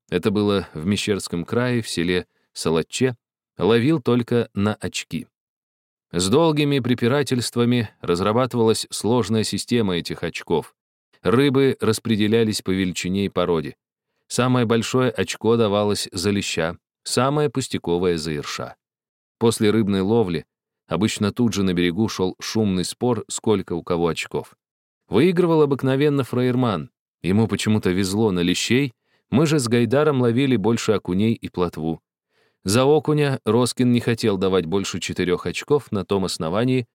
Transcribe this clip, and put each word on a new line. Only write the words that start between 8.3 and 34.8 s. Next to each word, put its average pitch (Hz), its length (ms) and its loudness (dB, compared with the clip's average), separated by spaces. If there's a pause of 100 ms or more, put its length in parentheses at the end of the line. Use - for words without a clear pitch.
сложная 110 540 0
система 101 520 -2
этих 82 260 -8
очков. - 520 -4 (480)
Рыбы 135 580 2
распределялись 107 840 0
по - 80 -4
величине 95 560 -2
и - 20 -6
породе. 82 480 -2 (500)
Самое 123 400 0
большое 117 440 0
очко 107 460 0
давалось 104 560 0
за 95 180 -2
леща, 85 460 -2 (260)
самое 143 480 0
пустяковое — 87 680 -2
за 78 140 -6
ерша. - 440 -8 (600)
После 113 320 2
рыбной 101 300 2
ловли 95 460 0 (400)
обычно 101 460 0
тут 117 220 0
же 98 80 0
на 92 120 0
берегу 87 340 0
шёл 92 320 -4
шумный 95 440 -2
спор, 120 440 -4
сколько 101 440 -2
у 82 100 -4
кого 85 260 0
очков. - 480 -8 (520)
Выигрывал 165 540 4
обыкновенно 139 600 0
фраерман. 123 680 -2 (320)
Ему 101 260 2
почему-то 104 420 0
везло 98 420 0
на 90 80 0
лещей, 117 540 0 (360)
мы 160 160 4
же 151 120 2
с 120 100 -2
Гайдаром 123 540 2
ловили 123 340 2
больше 110 360 0
окуней 101 420 0
и - 140 -8
плотву. 82 520 -4 (640)
За 110 200 2
окуня 147 600 2
Роскин 123 480 2
не 120 80 2
хотел 110 360 0
давать 92 300 0
больше 95 340 -4